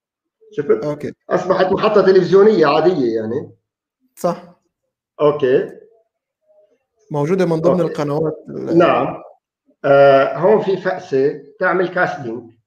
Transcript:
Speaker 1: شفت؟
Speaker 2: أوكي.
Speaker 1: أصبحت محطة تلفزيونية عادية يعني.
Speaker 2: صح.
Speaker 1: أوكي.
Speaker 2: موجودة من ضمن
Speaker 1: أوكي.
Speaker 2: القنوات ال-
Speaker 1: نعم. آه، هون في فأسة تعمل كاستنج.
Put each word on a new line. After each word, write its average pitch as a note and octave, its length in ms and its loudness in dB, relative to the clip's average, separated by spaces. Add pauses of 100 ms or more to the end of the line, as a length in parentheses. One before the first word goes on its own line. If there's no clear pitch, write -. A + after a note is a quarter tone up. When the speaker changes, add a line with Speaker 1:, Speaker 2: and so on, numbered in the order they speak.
(520)
Speaker 1:
شفت؟ D3 320 -2
Speaker 2:
أوكي. D3 280 -8 (180)
Speaker 1:
أصبحت F#3 420 0
محطة G#3 280 2
تلفزيونية F#3+ 680 4
عادية D3 500 0
يعني. A2+ 340 -6 (680)
Speaker 2:
صح. - 440 -8 (600)
Speaker 1:
أوكي. D3 500 0 (1400)
Speaker 2:
موجودة D#3+ 360 -2
من E3 100 -2
ضمن F3 240 0
Speaker 1:
أوكي. D#3+ 120 -4
Speaker 2:
القنوات D3+ 560 -6
ال- C3 300 -4
Speaker 1:
نعم. D3 440 0 (640)
آه، C#3 540 4
هون G3 240 2
في G3 140 -2
فأسة D3+ 680 -4 (180)
تعمل F3+ 280 -2
كاستنج. B2+ 640 -6 (160)